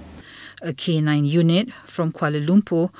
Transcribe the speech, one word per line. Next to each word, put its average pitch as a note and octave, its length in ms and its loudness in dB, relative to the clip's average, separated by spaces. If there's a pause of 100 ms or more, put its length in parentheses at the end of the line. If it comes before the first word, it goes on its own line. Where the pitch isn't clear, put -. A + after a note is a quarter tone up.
(640)
A E3 100 -8
K D#3+ 280 -2
nine D3 240 2
unit E3+ 460 2 (120)
from E3 280 -4
Kuala D3+ 320 -4
Lumpur F3 460 2 (100)